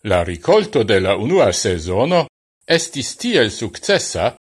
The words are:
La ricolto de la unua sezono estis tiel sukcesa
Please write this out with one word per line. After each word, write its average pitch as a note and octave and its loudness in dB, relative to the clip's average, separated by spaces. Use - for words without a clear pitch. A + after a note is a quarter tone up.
La F#2 0
ricolto C#3 0
de G2 2
la F#2+ 0
unua B2 2
sezono G2 0
estis E3 -2
tiel F3 0
sukcesa - -4